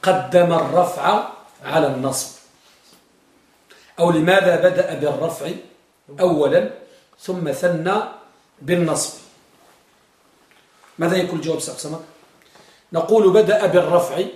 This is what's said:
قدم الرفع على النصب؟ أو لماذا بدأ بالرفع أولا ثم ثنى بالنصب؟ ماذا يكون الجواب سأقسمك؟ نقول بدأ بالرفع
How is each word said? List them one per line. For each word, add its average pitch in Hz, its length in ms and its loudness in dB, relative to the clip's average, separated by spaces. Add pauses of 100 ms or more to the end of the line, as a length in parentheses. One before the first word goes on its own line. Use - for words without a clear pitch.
قدم 180 520 2
الرفع 175 800 0 (300)
على 147 240 0
النصب؟ 131 520 -6 (1600)
أو 170 120 2
لماذا 175 580 2
بدأ 160 240 -2
بالرفع 151 580 -6 (680)
أولا 156 540 2 (460)
ثم 175 320 -6
ثنى 175 500 -2 (600)
بالنصب؟ 160 560 -2 (1800)
ماذا 170 180 0
يكون 170 220 -4
الجواب 156 200 -4
سأقسمك؟ 151 400 -12 (920)
نقول 190 400 4
بدأ 214 320 4
بالرفع 175 600 2 (100)